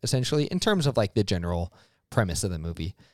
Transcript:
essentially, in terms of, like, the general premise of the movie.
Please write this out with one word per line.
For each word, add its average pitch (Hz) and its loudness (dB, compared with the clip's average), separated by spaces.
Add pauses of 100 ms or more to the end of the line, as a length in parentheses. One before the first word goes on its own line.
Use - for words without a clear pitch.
essentially, 139 0
in 180 -2
terms 190 2
of, 143 0
like, 107 2
the 107 4
general 87 -2 (380)
premise 92 0
of 92 -2
the 85 -4
movie. 82 -6 (200)